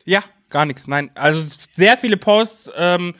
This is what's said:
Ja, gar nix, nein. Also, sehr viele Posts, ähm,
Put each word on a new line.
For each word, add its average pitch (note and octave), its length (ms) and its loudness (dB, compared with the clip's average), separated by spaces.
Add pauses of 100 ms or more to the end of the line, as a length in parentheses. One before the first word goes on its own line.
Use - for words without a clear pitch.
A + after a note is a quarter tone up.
Ja, G3 180 2 (280)
gar D3+ 160 2
nix, C3+ 220 -10
nein. C#3+ 260 -4
Also, D#3 260 2 (320)
sehr G#3 240 4
viele A3+ 200 -2
Posts, A3 600 -2
ähm, F3 440 0